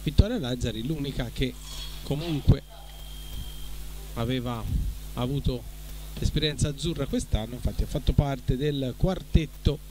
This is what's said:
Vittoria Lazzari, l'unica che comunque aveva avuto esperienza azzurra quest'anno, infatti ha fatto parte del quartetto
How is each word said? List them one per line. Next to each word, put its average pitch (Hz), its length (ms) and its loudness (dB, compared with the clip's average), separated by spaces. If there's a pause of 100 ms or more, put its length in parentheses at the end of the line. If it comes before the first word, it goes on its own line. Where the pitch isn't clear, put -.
Vittoria 214 340 4
Lazzari, 120 480 0
l'unica 139 480 -2
che 131 220 0 (480)
comunque 151 580 4 (1500)
aveva 120 500 -2 (520)
avuto 127 480 0 (560)
esperienza 147 480 2
azzurra 147 400 -2
quest'anno, 120 480 0
infatti 113 260 -2
ha 107 60 2
fatto 139 260 2
parte 139 440 4
del 135 380 2
quartetto 170 840 2 (120)